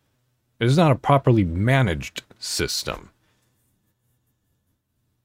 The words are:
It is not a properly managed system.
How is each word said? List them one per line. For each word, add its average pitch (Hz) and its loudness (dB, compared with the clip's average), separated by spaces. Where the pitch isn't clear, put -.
It 113 0
is 131 2
not 160 4
a 113 2
properly 123 2
managed 92 -2
system. - -8